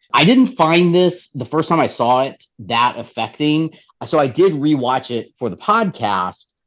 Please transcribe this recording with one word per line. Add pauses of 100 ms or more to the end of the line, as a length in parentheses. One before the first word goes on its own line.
(140)
I
didn't
find
this,
the
first
time
I
saw
it, (140)
that
affecting. (340)
So
I
did
rewatch
it
for
the
podcast. (140)